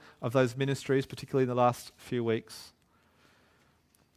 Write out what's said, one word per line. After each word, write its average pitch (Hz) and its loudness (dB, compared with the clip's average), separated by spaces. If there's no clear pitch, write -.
of 120 -4
those 123 2
ministries, 135 0
particularly 131 -2
in 123 0
the 123 -2
last 123 2
few 120 -4
weeks. - -4